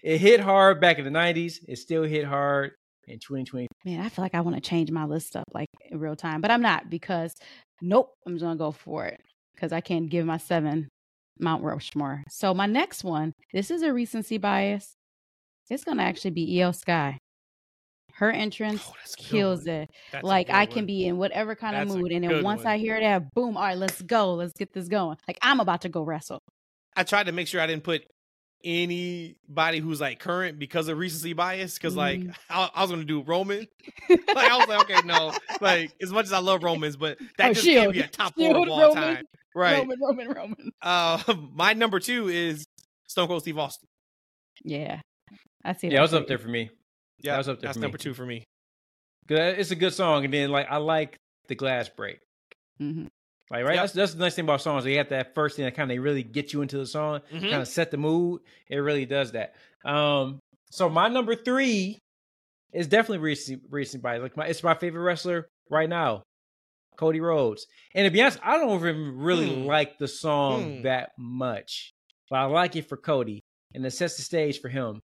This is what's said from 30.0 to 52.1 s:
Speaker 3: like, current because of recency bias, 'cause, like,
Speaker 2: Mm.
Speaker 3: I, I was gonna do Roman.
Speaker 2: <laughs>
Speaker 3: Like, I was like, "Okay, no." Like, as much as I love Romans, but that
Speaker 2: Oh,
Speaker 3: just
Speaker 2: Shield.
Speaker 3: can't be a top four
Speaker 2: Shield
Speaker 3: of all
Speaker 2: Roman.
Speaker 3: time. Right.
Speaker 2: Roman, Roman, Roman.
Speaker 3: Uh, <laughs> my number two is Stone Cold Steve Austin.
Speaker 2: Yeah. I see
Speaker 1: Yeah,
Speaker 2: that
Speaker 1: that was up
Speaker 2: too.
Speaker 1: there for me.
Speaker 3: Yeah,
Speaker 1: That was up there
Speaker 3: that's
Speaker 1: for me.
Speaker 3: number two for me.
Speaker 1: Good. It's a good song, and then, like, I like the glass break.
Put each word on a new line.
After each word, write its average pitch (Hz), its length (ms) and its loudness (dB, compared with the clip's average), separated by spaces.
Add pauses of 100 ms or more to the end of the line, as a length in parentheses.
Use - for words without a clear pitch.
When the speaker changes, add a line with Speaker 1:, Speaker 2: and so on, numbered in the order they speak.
Speaker 3:
like, 131 180 -4
current 175 400 -4
because 156 300 -4
of 156 100 -4
recency 170 340 -6
bias, 185 460 -4
'cause, 175 180 -4
like, 143 240 0
Speaker 2:
Mm. 180 160 -10 (140)
Speaker 3:
I, 175 240 0
I 180 80 0
was 190 80 0
gonna 165 140 -4
do 147 180 -2
Roman. 196 440 -2 (140)
Speaker 2:
<laughs> - 280 -20 (260)
Speaker 3:
Like, 254 160 6
I 254 80 4
was 240 100 8
like, 208 120 2 (100)
"Okay, 175 160 4
no." 165 260 2 (280)
Like, 175 400 2
as 185 120 -6
much 214 140 2
as 190 60 -4
I 190 60 2
love 185 240 2
Romans, 156 340 -2
but 151 220 -4 (200)
that 247 120 6
Speaker 2:
Oh, - 40 4
Speaker 3:
just 226 100 2
Speaker 2:
Shield. 285 200 8
Speaker 3:
can't 196 100 2
be 170 60 0
a 151 80 0
top - 260 -2
four 320 180 2
Speaker 2:
Shield 349 160 6
Speaker 3:
of - 40 -2
all 302 80 2 (140)
Speaker 2:
Roman. - 0 - (220)
Speaker 3:
time. - 80 -10 (300)
Right. 180 240 4
Speaker 2:
Roman, 254 220 -2
Roman, 254 280 -2
Roman. 220 420 -10 (120)
Speaker 3:
Uh, 170 440 2
<laughs> 156 260 -2
my 175 200 4
number 220 260 2
two 233 300 -2
is 165 360 -2 (440)
Stone 180 200 0
Cold 175 140 -2
Steve 156 160 -6
Austin. - 300 -8 (760)
Speaker 2:
Yeah. 147 360 -8 (640)
I 180 100 -4
see 180 140 -6
Speaker 1:
Yeah, - 40 0
Speaker 2:
that 139 40 4
Speaker 1:
that 139 60 8
was 160 120 4
up 151 100 2
Speaker 2:
too. - 40 -12
Speaker 1:
there 131 100 -2
for 113 100 -10
me. 117 220 -4 (520)
Speaker 3:
Yeah, 143 100 -4
Speaker 1:
That 139 60 0
was 135 100 -4
up 131 120 -6
there 143 80 -6
Speaker 3:
that's 135 80 -6
Speaker 1:
for 113 40 -6
me. - 20 -2
Speaker 3:
number 135 160 -6
two 135 160 -8
for 127 120 -12
me. 117 180 -10 (840)
Speaker 1:
Good. 170 320 2
It's 185 140 -2
a 170 40 -2
good 175 180 2
song, 156 300 4
and 135 80 -2
then, 143 180 0
like, 139 200 2
I 143 80 -2
like 156 380 0 (320)
the 131 60 -6
glass 127 340 -2
break. - 300 -12 (600)